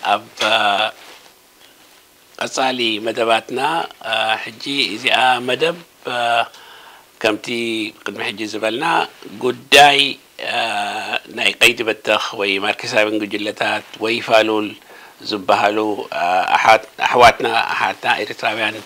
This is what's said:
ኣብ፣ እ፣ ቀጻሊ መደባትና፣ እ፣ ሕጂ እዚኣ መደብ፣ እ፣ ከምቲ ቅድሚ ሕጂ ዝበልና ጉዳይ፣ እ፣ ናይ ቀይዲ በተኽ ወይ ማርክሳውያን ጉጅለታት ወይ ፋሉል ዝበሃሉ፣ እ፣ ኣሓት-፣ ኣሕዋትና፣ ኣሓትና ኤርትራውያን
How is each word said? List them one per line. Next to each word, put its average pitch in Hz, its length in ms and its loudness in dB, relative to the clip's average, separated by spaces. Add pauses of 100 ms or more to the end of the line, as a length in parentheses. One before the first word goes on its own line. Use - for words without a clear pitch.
ኣብ፣ 107 220 0 (180)
እ፣ 110 120 2 (1800)
ቀጻሊ 127 420 -4 (200)
መደባትና፣ 113 600 0 (420)
እ፣ 113 120 -4 (260)
ሕጂ 113 240 -12 (260)
እዚኣ 110 280 0 (220)
መደብ፣ 131 380 -2 (260)
እ፣ 127 120 -8 (1000)
ከምቲ 107 300 -2 (480)
ቅድሚ 101 280 -10
ሕጂ 113 240 -8
ዝበልና 110 380 -4 (520)
ጉዳይ፣ 139 600 6 (440)
እ፣ - 140 -6 (760)
ናይ 101 220 0
ቀይዲ 117 280 2
በተኽ 107 420 0 (100)
ወይ 101 240 -2
ማርክሳውያን 107 600 0
ጉጅለታት 104 680 -4 (120)
ወይ 110 240 -2
ፋሉል 110 460 2 (540)
ዝበሃሉ፣ 104 560 0 (320)
እ፣ - 140 -4 (280)
ኣሓት-፣ - 380 4 (120)
ኣሕዋትና፣ 123 460 6 (220)
ኣሓትና 110 380 -4 (100)
ኤርትራውያን 110 580 -4 (100)